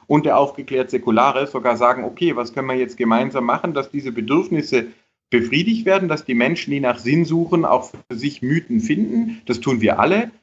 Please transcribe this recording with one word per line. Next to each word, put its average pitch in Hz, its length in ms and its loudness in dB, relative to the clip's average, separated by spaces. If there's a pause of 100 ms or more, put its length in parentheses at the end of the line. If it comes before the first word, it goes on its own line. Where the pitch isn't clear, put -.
und 156 200 2
der 127 100 4
aufgeklärt 131 540 0
Säkulare 127 560 2
sogar 120 320 -2
sagen, 123 260 2
okay, 160 320 -2
was 120 160 -6
können 135 160 -6
wir 131 60 -2
jetzt 123 240 -4
gemeinsam 123 480 0
machen, 143 260 -2
dass 139 180 -4
diese 135 220 -6
Bedürfnisse 127 760 0 (420)
befriedigt 147 560 0
werden, 190 240 2
dass 151 160 -6
die 131 80 -2
Menschen, 170 360 0
die 143 100 -2
nach 123 180 0
Sinn 143 260 2
suchen, 165 400 0
auch 123 260 0
für - 280 -12
sich 143 240 -8
Mythen 127 380 0
finden. 220 680 -2
Das 117 140 -2
tun 127 200 0
wir 104 200 2
alle. 202 300 2 (120)